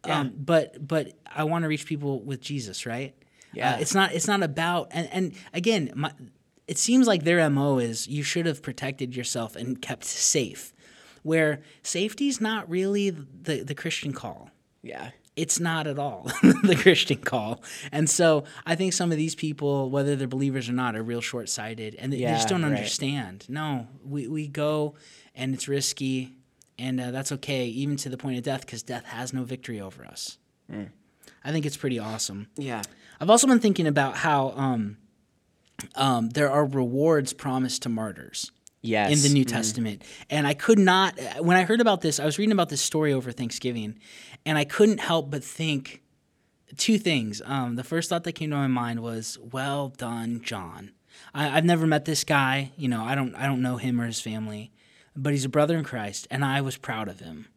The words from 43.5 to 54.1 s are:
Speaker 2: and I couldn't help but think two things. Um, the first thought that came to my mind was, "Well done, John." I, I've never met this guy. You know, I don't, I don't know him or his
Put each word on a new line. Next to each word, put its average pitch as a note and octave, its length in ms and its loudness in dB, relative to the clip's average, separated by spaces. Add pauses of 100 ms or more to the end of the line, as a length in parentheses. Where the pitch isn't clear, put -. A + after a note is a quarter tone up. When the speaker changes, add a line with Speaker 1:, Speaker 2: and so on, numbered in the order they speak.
Speaker 2:
and D#3 120 2
I D3 80 2
couldn't C3 340 4
help D#3+ 320 0
but C#3+ 120 -6
think D3+ 580 -4 (760)
two A3 200 4
things. A#2 480 0
Um, B2+ 300 -4
the B2 80 -6
first E3 260 -4
thought E3+ 140 -2
that E3 100 -6
came D#3 160 -6
to D3 80 -2
my C#3 100 0
mind A#2+ 340 0
was, A2+ 380 -8
"Well C3+ 500 -4
done, A#2 540 -6
John." F#2+ 480 -10 (420)
I, C#3+ 240 -2
I've D#3+ 80 6
never E3 220 6
met D3+ 180 4
this D#3 180 -2
guy. C3+ 540 2
You C#3+ 100 -2
know, A2+ 160 -2
I B2+ 120 -2
don't, C3 200 -2
I C3 100 -6
don't C3 160 0
know B2+ 160 0
him A#2+ 240 0
or A#2 40 -2
his A2+ 140 -6